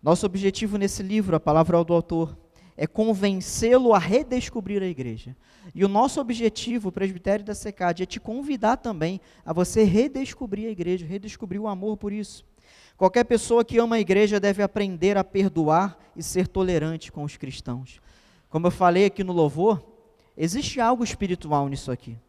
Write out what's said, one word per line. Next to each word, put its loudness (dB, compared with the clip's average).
Nosso 2
objetivo -2
nesse -4
livro, 0
A 2
Palavra 4
do 0
Autor, -2
é -4
convencê-lo 2
a 6
redescobrir -2
a -4
igreja. -10
E 2
o 2
nosso 2
objetivo, -4
o -8
Presbitério -4
da -10
secad, -4
é -2
te -12
convidar -2
também -6
a -6
você 2
redescobrir 0
a -6
igreja, -4
redescobrir -8
o -4
amor -4
por -8
isso. -10
Qualquer 4
pessoa 2
que 2
ama 4
a 2
igreja 4
deve 2
aprender 0
a 2
perdoar 2
e -12
ser -2
tolerante -2
com -10
os -10
cristãos. -12
Como -2
eu 4
falei 4
aqui -2
no -4
louvor, 2
existe -4
algo 2
espiritual -2
nisso -8
aqui. -10